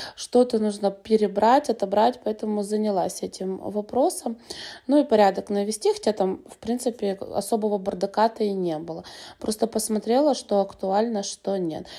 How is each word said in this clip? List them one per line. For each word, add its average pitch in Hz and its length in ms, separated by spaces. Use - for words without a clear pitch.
что-то 247 420
нужно 202 320
перебрать, 214 800
отобрать, 214 540
поэтому 214 380
занялась 202 600
этим 190 360
вопросом. 226 800
Ну 285 120
и 277 60
порядок 196 460
навести, 208 420
хотя 226 200
там, 190 340
в - 120
принципе, 226 560
особого 208 640
бардака-то 196 680
и 202 80
не 175 260
было. 165 260
Просто 220 260
посмотрела, 226 680
что 202 260
актуально, 202 640
что - 340
нет. 175 300